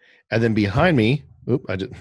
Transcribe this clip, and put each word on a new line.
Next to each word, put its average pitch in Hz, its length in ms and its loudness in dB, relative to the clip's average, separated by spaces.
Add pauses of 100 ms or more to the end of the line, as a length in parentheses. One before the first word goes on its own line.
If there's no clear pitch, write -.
(320)
And 113 120 0
then 113 100 2
behind 123 440 2
me, 117 260 0 (260)
oop, - 200 -2
I 95 60 -4
just, 92 260 -8